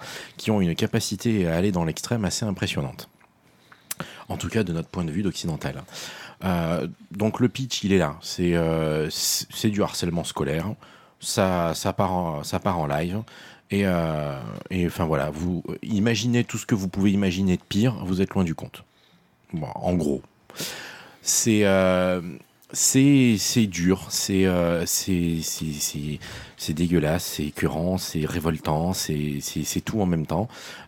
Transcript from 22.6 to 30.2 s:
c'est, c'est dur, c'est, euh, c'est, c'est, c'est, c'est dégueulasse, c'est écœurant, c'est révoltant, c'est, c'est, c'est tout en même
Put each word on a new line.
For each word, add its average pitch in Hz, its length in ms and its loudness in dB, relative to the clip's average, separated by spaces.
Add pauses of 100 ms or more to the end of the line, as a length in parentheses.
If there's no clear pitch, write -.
c'est, 135 680 6
c'est 113 280 2
dur, 90 420 2
c'est, 95 380 2
euh, 87 400 2
c'est, 85 560 0
c'est, 80 300 -6
c'est, 73 460 -4 (380)
c'est - 160 -4
dégueulasse, 82 520 2
c'est - 200 -6
écœurant, 80 520 -2
c'est 82 300 -4
révoltant, 80 640 0
c'est, 73 480 -2
c'est, - 220 -4
c'est 82 180 -4
tout 110 200 -2
en 95 60 2
même 82 200 0